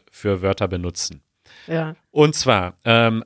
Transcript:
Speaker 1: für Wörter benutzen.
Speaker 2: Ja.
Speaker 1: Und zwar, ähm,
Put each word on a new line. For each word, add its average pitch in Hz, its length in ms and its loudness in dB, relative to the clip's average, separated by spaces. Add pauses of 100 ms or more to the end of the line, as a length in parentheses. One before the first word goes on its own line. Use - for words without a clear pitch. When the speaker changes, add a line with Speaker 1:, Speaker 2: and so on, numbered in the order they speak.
Speaker 1:
für 98 320 -4
Wörter 95 280 -2
benutzen. 87 520 -8 (460)
Speaker 2:
Ja. 160 300 -6 (120)
Speaker 1:
Und 151 260 2
zwar, 95 500 0
ähm, 117 400 2